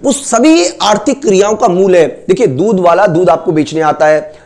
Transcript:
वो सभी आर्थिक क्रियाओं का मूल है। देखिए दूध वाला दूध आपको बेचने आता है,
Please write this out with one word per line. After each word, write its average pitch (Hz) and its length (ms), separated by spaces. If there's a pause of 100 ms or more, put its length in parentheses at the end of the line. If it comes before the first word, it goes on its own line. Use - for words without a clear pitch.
वो 269 80
सभी 320 540 (160)
आर्थिक 202 400
क्रियाओं 202 340
का - 120
मूल 180 280
है। 156 320
देखिए 190 200
दूध 185 320
वाला 185 280
दूध 175 220
आपको 165 220
बेचने 156 300
आता 151 240
है, 156 280 (120)